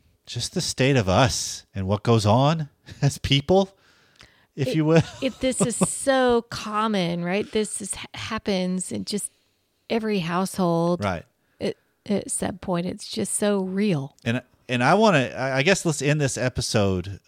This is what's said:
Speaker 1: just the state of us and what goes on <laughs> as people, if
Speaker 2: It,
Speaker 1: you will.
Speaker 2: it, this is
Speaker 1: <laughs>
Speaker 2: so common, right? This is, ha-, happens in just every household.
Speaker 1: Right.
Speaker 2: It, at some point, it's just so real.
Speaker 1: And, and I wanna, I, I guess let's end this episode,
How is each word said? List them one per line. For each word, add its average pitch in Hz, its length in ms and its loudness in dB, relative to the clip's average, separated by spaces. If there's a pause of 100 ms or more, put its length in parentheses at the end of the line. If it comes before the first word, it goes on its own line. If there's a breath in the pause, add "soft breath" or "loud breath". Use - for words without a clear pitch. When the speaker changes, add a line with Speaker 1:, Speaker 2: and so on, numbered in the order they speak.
(260 soft breath)
Speaker 1:
just - 280 -10
the 180 80 -2
state 135 360 2
of 101 100 2
us - 680 2
and 95 140 -4
what 101 160 0
goes 113 220 4
on 139 440 2 (160)
<laughs> - 160 -12
as 143 160 2
people, 185 580 2 (800 soft breath)
if 143 140 -2
Speaker 2:
It, 247 60 -2
Speaker 1:
you 156 100 2
will. 160 180 6 (180)
Speaker 2:
it, 262 180 -4
this 262 220 -2
is 240 140 0
Speaker 1:
<laughs> 180 140 0
Speaker 2:
so 254 540 2
common, 208 800 -2
right? 185 280 -4
This 214 300 -4
is, 196 140 -8
ha-, - 180 -14
happens 185 760 -4
in 202 140 -8
just - 260 -6 (580)
every 220 300 -2
household. 175 840 0
Speaker 1:
Right. 90 200 -2 (360)
Speaker 2:
It, - 180 -6 (300)
at 202 240 -2
some 202 280 -6
point, 175 260 -4
it's 202 220 -8
just - 280 -6
so 208 260 0
real. 185 640 -2
Speaker 1:
And, 120 180 -2 (280)
and 123 140 0
I 143 120 6
wanna, 180 400 4
I, 131 220 -2
I 135 60 2
guess 185 220 2
let's 160 160 -2
end 147 200 2
this 135 160 -2
episode, 101 920 -2